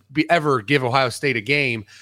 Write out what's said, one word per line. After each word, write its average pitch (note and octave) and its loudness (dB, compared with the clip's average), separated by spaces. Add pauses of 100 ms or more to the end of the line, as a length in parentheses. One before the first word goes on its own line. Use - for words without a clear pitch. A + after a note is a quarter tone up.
(120)
be D3+ 0
ever D3 2
give C3 0
Ohio B2+ 2
State C3+ -4
a A2+ -4
game, B2 -2 (180)